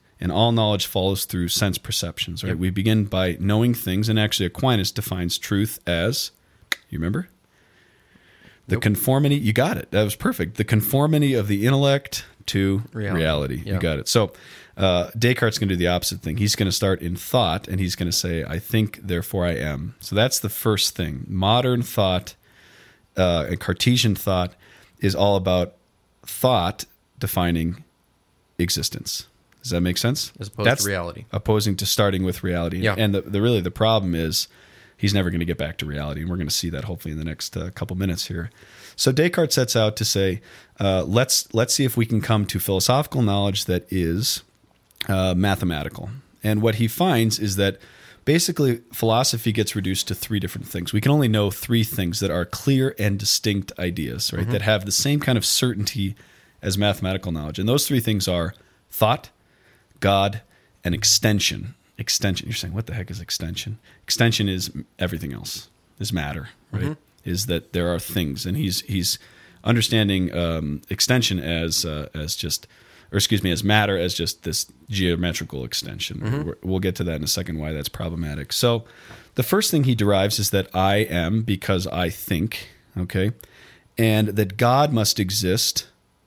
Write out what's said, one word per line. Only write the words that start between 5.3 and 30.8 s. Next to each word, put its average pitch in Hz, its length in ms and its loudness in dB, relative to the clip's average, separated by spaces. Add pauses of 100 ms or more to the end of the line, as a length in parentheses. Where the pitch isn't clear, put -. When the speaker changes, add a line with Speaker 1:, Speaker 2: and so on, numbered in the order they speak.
Speaker 1:
truth 101 480 -2
as, 87 460 -2 (580)
you - 80 -8
remember? 107 300 -2 (1400)
The - 80 0
Speaker 2:
Nope. 120 80 -2
Speaker 1:
conformity, 135 520 4
you 110 160 2
got 135 260 2
it. - 140 -10
That 104 120 4
was 104 120 -2
perfect. 107 400 -2
The 107 80 0
conformity 139 720 4
of 104 160 2
the 101 160 2
intellect 139 580 2 (240)
to 98 360 2 (100)
Speaker 2:
Reality. 98 240 -2
Speaker 1:
reality. 73 380 0 (100)
You 101 80 -4
Speaker 2:
Yeah. 92 60 0
Speaker 1:
got 80 200 0
it. - 80 -8
So, 107 240 2 (460)
uh, 90 400 2
Descartes' 113 400 2
gonna 101 160 0
do - 20 0
the 87 120 2
opposite 87 340 -2
thing. 80 160 -4
He's 104 180 2
gonna 98 160 2
start 95 300 0
in 87 140 -4
thought, 87 520 0
and 92 120 -2
he's 90 160 -2
gonna 87 160 -2
say, 85 320 -2
"I 82 160 -6
think, 107 420 -2
therefore 90 440 -2
I 87 100 0
am." 73 440 -6
So - 160 -6
that's 117 240 2
the 104 100 -4
first - 460 0
thing. 76 320 -4
Modern 117 540 2
thought, 92 540 0 (800)
uh, 87 320 4
and 87 100 -4
Cartesian 120 560 2
thought 92 380 0 (460)
is 98 160 2
all 101 220 4
about 90 360 2 (520)
thought 107 600 0 (340)
defining 87 640 0 (760)
existence. - 680 -4 (340)
Does 123 100 -8
that 87 100 0
make 90 160 0
sense? - 420 -2
Speaker 2:
As 107 80 -10
opposed 104 180 -4
to 113 40 4
Speaker 1:
That's 131 160 0